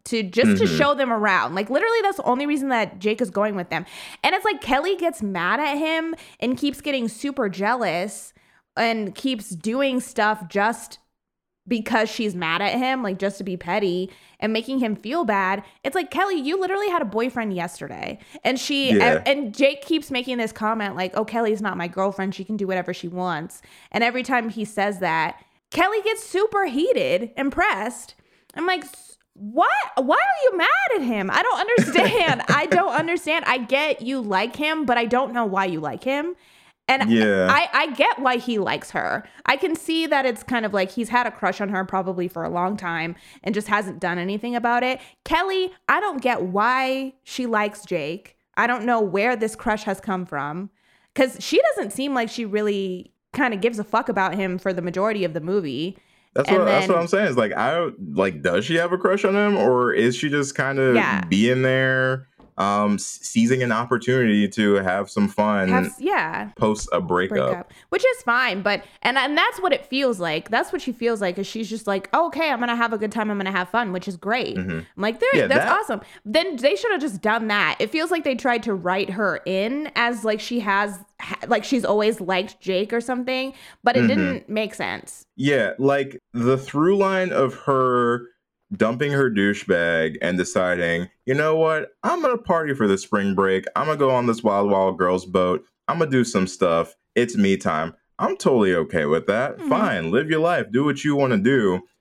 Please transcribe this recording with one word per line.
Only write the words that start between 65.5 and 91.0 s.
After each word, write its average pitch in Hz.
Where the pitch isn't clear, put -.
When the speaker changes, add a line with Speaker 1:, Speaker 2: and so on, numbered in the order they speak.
Speaker 1:
Have 92
s-, -
yeah. 208
Speaker 2:
post 220
a -
breakup? 90
Speaker 1:
Breakup, -
which -
is -
fine, 233
but, 202
and, 233
and 285
that's 359
what 370
it -
feels 254
like. 165
That's 226
what 370
she 254
feels 233
like, 180
is 196
she's 220
just 214
like, 196
"Oh, 330
okay, 311
I'm 233
gonna 240
have 233
a 226
good 214
time, 214
I'm 202
gonna 190
have 185
fun," 226
which 180
is 190
great. 220
Speaker 2:
Mm-hmm. 92
Speaker 1:
I'm 85
like, 226
"There, -
Speaker 2:
Yeah, -
Speaker 1:
that's 269
Speaker 2:
that 311
Speaker 1:
awesome." 330
Then 320
they 277
should 466
have 349
just 233
done 220
that. 202
It 214
feels 320
like 330
they 269
tried 233
to 226
write 185
her 190
in 226
as, 240
like, 214
she 240
has, 202
ha-, -
like, 220
she's 247
always 214
liked 190
Jake 190
or 233
something, 262
but -
it 247
Speaker 2:
Mm-hmm. 226
Speaker 1:
didn't -
make 214
sense. -
Speaker 2:
Yeah, 131
like, 139
the 120
through 151
line 190
of 127
her 123
dumping 123
her 139
douchebag 85
and 90
deciding, 90